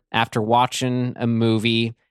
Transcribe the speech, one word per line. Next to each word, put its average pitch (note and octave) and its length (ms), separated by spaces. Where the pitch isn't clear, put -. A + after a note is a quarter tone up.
after A2+ 280
watching B2 760
a A#2+ 100
movie, A2+ 720